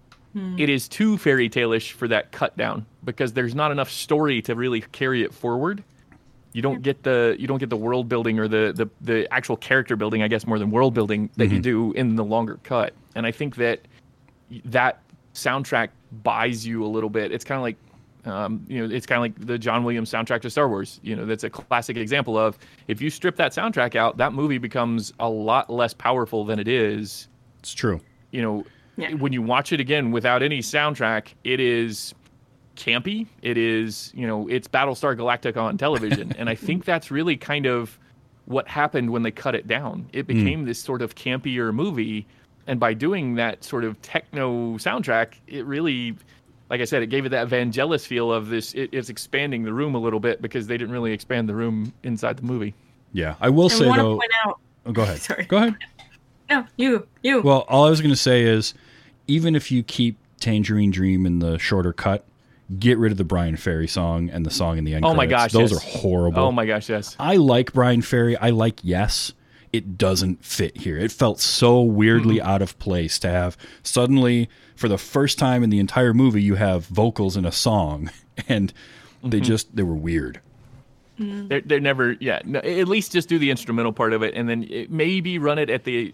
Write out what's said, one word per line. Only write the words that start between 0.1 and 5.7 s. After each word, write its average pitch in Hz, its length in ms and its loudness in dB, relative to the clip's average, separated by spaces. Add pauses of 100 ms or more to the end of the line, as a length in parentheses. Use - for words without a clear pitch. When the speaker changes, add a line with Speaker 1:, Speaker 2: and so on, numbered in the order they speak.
Speaker 1:
Hmm. 185 260 -6
Speaker 2:
it 147 100 0
is 135 180 0
too 214 300 0
fairy 127 320 2
tale-ish 113 440 0
for 123 140 -6
that 113 240 0
cut - 240 -4
down 110 300 -4 (180)
because 123 300 -4
there's 123 220 -2
not 151 160 0
enough 143 180 -2
story 147 540 0
to 120 120 -4
really 120 260 -2
carry 131 420 -2
it - 100 -4
forward. 147 500 -4 (680)